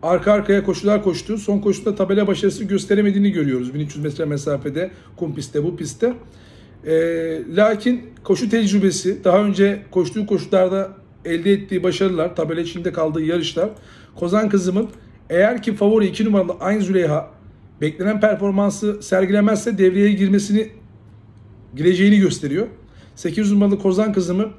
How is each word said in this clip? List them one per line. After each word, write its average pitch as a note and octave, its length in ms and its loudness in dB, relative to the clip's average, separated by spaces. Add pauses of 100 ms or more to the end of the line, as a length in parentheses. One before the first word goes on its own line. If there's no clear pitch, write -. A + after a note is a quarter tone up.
Arka F3 300 2
arkaya G3+ 320 2
koşular G3+ 400 0
koştu. G3 340 -2
Son G3+ 220 -2
koşuda G3+ 360 -2
tabela G3 320 0
başarısı G3+ 360 -2
gösteremediğini G3+ 680 0
görüyoruz C3 420 -2
bin D3 60 -6
üç D3 160 -8
yüz D3 80 -8
metre D3+ 220 -4
mesafede, D3 640 -4 (240)
kum D#3 200 -6
pistte, D3 280 -4
bu E3+ 140 -4
pistte. A3+ 360 -4 (720)
Ee, E3 560 0 (140)
lakin G#3+ 460 2 (220)
koşu G3+ 260 0
tecrübesi, G3 760 0
daha F#3+ 200 4
önce G3 380 0 (100)
koştuğu F#3+ 340 -2
koşularda F#3+ 680 0 (340)
elde E3+ 280 0
ettiği G3 300 -4
başarılar, F3+ 520 0
tabela D#3+ 260 -4
içinde E3+ 300 -6
kaldığı D#3+ 300 -2
yarışlar, E3+ 480 -2 (460)
Kozan G3+ 340 0
Kızım'ın G3 400 0 (400)
eğer G3+ 320 2
ki G#3 140 -4
favori G#3 320 4
iki G#3 180 -2
numaralı F#3+ 340 2
Ayn G3+ 200 0
Züleyha F3 520 0 (500)
beklenen F#3 380 -2
performansı G3+ 800 0
sergilemezse G3+ 760 0
devreye G3 360 4
girmesini, G3+ 560 0 (1040)
gireceğini F#3 420 4
gösteriyor. E3+ 500 0 (480)
Sekiz G3+ 360 -2
numaralı G3+ 280 4
Kozan G3 340 2
Kızım'ı F#3+ 460 0